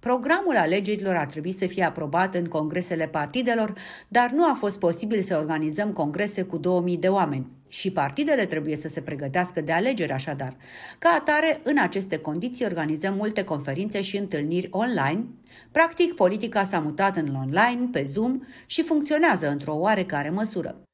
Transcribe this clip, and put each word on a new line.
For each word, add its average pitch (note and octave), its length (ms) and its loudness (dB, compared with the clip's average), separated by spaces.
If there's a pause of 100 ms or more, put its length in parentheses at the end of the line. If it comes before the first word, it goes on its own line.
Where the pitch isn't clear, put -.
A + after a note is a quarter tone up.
Programul C#4 500 2
alegerilor F#3+ 600 2
ar D3+ 100 0
trebui D#3 260 -6
să F#3+ 140 -2
fie F#3 180 0
aprobat E3 520 0
în F3 100 0
congresele E3 640 -2
partidelor, G#3+ 640 -2 (340)
dar A#3+ 240 4
nu D4+ 120 4
a D4+ 160 6
fost G3+ 200 -2
posibil G3 420 0
să F#3 160 0
organizăm D#3 540 0
congrese F#3 520 -2
cu F#3 140 -4
două F3 240 2
mii F3 160 0
de E3 100 2
oameni. D3+ 400 2 (200)
Și - 240 -4
partidele G#3 540 2
trebuie D#3 300 -2
să D3 120 -6
se D3+ 140 -6
pregătească D3 600 -2
de D3+ 100 -2
alegeri, F#3 400 0
așadar. C3+ 460 -6 (420)
Ca E4+ 100 4 (100)
atare, D#4 440 2
în C#4+ 140 2
aceste F#3+ 400 0
condiții, F3 480 -4
organizăm E3 520 -2
multe G#3+ 260 -2
conferințe E3+ 580 -4
și F#3+ 160 -4
întâlniri F3 540 -2
online. G3+ 540 0 (460)
Practic, E4 420 4
politica G#3 500 2
s-a F#3+ 160 0
mutat D#3 360 0
în D3 200 -2
online, A3 560 2
pe C#3+ 120 -2
Zoom A3 360 0 (260)
și - 160 0
funcționează D4 680 2
într-o C#3+ 260 -2
oarecare E3 540 0
măsură. G3 640 -4